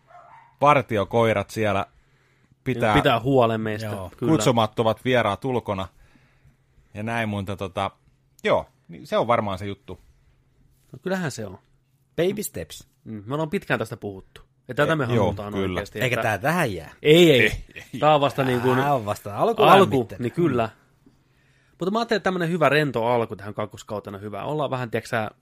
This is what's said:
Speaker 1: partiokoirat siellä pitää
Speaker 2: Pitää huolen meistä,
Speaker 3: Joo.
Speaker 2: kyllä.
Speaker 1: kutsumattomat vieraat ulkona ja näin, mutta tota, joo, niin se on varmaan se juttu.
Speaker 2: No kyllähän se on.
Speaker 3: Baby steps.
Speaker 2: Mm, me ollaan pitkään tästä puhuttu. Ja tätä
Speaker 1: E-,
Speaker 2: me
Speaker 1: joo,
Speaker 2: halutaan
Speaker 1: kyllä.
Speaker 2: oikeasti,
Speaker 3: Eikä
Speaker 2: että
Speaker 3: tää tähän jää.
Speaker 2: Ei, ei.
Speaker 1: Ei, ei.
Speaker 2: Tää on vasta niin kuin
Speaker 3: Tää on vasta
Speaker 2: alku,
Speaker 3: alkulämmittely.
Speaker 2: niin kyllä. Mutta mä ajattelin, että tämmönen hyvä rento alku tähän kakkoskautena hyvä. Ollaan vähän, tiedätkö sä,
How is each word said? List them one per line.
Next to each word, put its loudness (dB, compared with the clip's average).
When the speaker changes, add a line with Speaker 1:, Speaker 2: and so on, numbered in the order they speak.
Speaker 1:
partiokoirat 2
siellä -2
pitää 0
Speaker 2:
Pitää 2
huolen 2
meistä, -6
Speaker 3:
Joo. -10
Speaker 2:
kyllä. 0
Speaker 1:
kutsumattomat 2
vieraat 0
ulkona -4
ja -12
näin, -4
mutta -6
tota, -4
joo, 0
niin -18
se -2
on 0
varmaan 0
se -10
juttu. -14
Speaker 2:
No -18
kyllähän -4
se -10
on. -14
Speaker 3:
Baby 0
steps. -12
Speaker 2:
Mm, -12
me -8
ollaan -4
pitkään -2
tästä -8
puhuttu. -14
Ja -10
tätä 2
Speaker 1:
E-, 0
Speaker 2:
me 0
Speaker 1:
joo, 2
Speaker 2:
halutaan -4
Speaker 1:
kyllä. -2
Speaker 2:
oikeasti, -8
Speaker 3:
Eikä -2
Speaker 2:
että -2
Speaker 3:
tää 0
tähän -2
jää. -12
Speaker 2:
Ei, 8
ei. 8
Speaker 1:
Ei, 2
ei. -8
Speaker 2:
Tää 4
on 4
vasta 0
niin 0
kuin 2
Speaker 3:
Tää 2
on -2
vasta -6
Speaker 2:
alku, 0
Speaker 3:
alkulämmittely. 4
Speaker 2:
niin -4
kyllä. 0
Mutta -4
mä 0
ajattelin, -2
että -6
tämmönen 0
hyvä 4
rento 2
alku 0
tähän -14
kakkoskautena -8
hyvä. -12
Ollaan -4
vähän, -6
tiedätkö -6
sä, -4